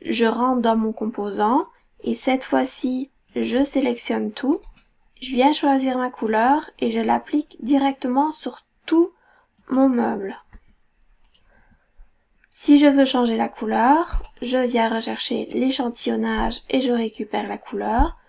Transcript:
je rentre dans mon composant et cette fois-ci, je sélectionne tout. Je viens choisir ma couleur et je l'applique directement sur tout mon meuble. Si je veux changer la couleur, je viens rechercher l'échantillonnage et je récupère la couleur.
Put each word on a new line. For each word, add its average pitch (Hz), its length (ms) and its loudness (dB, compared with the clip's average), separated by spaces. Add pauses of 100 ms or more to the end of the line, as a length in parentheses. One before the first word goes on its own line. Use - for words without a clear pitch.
je 226 160 0
rentre 240 380 0
dans 226 140 2
mon 220 160 -2
composant 214 720 -2 (380)
et 233 100 -2
cette 262 300 0
fois-ci, 262 680 -2 (240)
je 233 300 0
sélectionne 240 680 -2
tout. 294 300 -2 (600)
Je 254 100 -12
viens 262 220 4
choisir 269 460 0
ma 247 120 -2
couleur 240 680 0
et 240 140 -2
je 226 80 -2
l'applique 233 580 -2
directement 277 760 0
sur - 280 -8 (260)
tout 339 240 4 (580)
mon 262 200 2
meuble. 226 480 -2 (2250)
Si - 280 6
je 294 80 6
veux 277 180 6
changer 247 320 0
la 226 120 -2
couleur, 233 720 0 (180)
je 247 180 -2
viens 240 360 0
rechercher 220 520 -4
l'échantillonnage 226 1120 -2 (100)
et 269 100 2
je 262 120 0
récupère 214 560 -4
la 208 100 -8
couleur. 220 580 -2 (120)